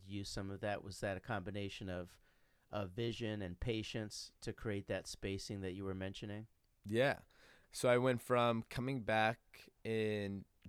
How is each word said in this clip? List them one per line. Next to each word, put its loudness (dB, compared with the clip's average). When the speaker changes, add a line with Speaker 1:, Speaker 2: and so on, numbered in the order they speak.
Speaker 1:
you -4
use -4
some -4
of -6
that? 0
Was -10
that 0
a -6
combination -4
of, -4
of -2
vision -2
and -6
patience -2
to -4
create -4
that -2
spacing -4
that -2
you -6
were -2
mentioning? -6
Speaker 2:
Yeah. 4
So 2
I 8
went 4
from 4
coming -2
back 4
in 0